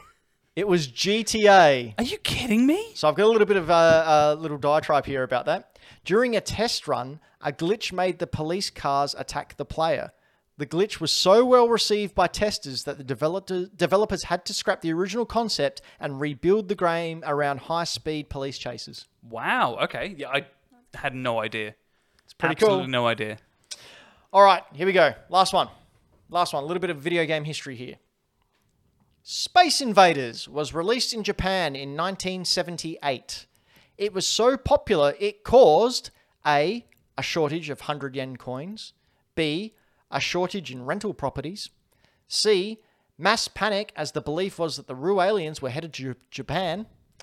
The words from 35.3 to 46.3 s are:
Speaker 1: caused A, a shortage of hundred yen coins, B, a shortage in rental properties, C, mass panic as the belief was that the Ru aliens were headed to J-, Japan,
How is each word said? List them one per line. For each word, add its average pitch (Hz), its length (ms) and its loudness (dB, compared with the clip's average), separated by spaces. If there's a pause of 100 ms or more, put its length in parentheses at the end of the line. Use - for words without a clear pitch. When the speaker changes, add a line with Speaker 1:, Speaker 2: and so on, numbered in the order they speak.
Speaker 1:
caused 226 680 6 (340)
A, 156 400 0 (320)
a - 60 -6
shortage 156 460 -2
of 135 120 -10
hundred 139 340 -8
yen 131 220 -8
coins, 151 560 -12 (400)
B, 165 400 -4 (380)
a 139 80 -4
shortage 180 520 -4
in 127 140 -14
rental 190 280 -6
properties, 143 560 -10 (580)
C, 208 520 0 (380)
mass 202 300 0
panic 208 480 -4
as 151 160 -8
the 147 100 -6
belief 175 380 -6
was 160 180 -4
that 139 100 -16
the 131 80 -12
Ru 180 260 0
aliens 175 400 0
were 131 80 -4
headed 151 240 -10
to 131 200 -10
J-, - 60 -16 (100)
Japan, 175 560 -6 (380)